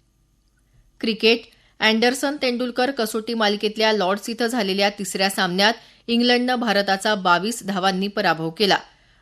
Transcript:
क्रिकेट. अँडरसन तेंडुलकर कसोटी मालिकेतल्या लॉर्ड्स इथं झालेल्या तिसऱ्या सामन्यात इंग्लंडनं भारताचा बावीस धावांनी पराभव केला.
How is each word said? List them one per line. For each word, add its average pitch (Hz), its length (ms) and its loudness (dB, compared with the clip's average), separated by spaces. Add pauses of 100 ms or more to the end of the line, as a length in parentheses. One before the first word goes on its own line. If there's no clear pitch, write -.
(1000)
क्रिकेट. 226 400 2 (400)
अँडरसन 247 640 2
तेंडुलकर 247 480 -2
कसोटी 226 440 -4
मालिकेतल्या 214 580 0
लॉर्ड्स 202 380 -2
इथं 233 160 -2
झालेल्या 202 440 0
तिसऱ्या 196 400 -2
सामन्यात 196 440 2 (320)
इंग्लंडनं 247 480 2
भारताचा 202 600 0
बावीस 185 520 0
धावांनी 190 420 0
पराभव 165 420 -2
केला. 185 280 2 (440)